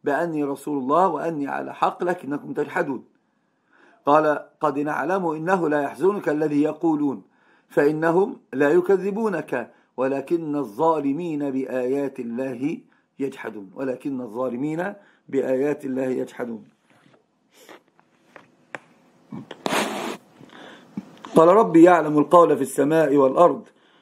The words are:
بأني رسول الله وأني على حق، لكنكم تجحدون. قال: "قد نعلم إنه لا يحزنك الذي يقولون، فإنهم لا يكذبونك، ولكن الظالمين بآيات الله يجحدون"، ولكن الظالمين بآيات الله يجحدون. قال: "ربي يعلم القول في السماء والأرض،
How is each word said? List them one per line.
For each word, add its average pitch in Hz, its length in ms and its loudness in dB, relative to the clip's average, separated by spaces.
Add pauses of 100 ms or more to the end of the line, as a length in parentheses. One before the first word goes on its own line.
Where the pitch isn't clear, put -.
بأني 151 400 -2
رسول 143 340 -6
الله 143 300 2
وأني 151 400 -4
على 139 260 -8
حق، 185 300 -2
لكنكم 147 500 -6
تجحدون. 139 580 -6 (920)
قال: 151 400 2 (160)
"قد 143 180 -2
نعلم 151 480 -4
إنه 165 420 -2
لا 147 120 0
يحزنك 165 480 -2
الذي 151 320 0
يقولون، 151 640 0 (460)
فإنهم 160 720 2 (140)
لا 143 160 2
يكذبونك، 180 1000 0 (260)
ولكن 139 580 -2
الظالمين 143 960 -2
بآيات 131 680 -4
الله 127 600 -6 (400)
يجحدون"، 110 560 -10
ولكن 131 460 -6
الظالمين 131 720 -6 (360)
بآيات 135 560 -2
الله 131 180 -4
يجحدون. 123 600 -6 (4000)
قال: 165 120 8
"ربي 175 360 8
يعلم 160 340 6
القول 156 380 6
في 131 80 -4
السماء 147 520 2
والأرض، 139 520 4 (340)